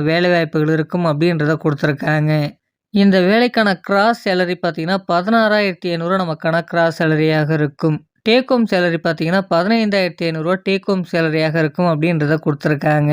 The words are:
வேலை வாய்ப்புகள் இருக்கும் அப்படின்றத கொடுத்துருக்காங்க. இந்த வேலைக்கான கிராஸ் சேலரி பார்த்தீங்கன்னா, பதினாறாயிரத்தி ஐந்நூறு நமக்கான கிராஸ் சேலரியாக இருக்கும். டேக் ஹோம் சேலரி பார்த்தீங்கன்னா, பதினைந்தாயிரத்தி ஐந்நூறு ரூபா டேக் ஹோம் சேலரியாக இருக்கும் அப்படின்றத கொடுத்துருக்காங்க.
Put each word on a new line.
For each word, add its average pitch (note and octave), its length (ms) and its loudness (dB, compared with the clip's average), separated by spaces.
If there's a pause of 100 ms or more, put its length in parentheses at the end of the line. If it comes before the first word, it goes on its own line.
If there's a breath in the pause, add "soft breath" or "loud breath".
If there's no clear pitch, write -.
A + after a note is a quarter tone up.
வேலை E3+ 260 2
வாய்ப்புகள் D#3+ 440 0
இருக்கும் E3 340 -2
அப்படின்றத D#3 500 0
கொடுத்துருக்காங்க. D3+ 760 0 (600)
இந்த G3 280 4
வேலைக்கான A3 480 2 (100)
கிராஸ் G#3+ 420 0
சேலரி F3+ 340 -2
பார்த்தீங்கன்னா, E3+ 500 -4
பதினாறாயிரத்தி G#3 840 0
ஐந்நூறு E3+ 280 -2
நமக்கான E3 460 -2
கிராஸ் E3 340 0
சேலரியாக D#3 560 0
இருக்கும். D3+ 440 -2 (260)
டேக் B3 260 2
ஹோம் A#3+ 160 2
சேலரி F3 320 0
பார்த்தீங்கன்னா, E3 500 -2
பதினைந்தாயிரத்தி F#3+ 760 0
ஐந்நூறு E3 220 -4
ரூபா F3+ 140 0
டேக் F#3+ 280 -4
ஹோம் F#3+ 180 0
சேலரியாக D#3+ 520 0
இருக்கும் E3 300 0
அப்படின்றத D#3 500 0
கொடுத்துருக்காங்க. D3+ 760 0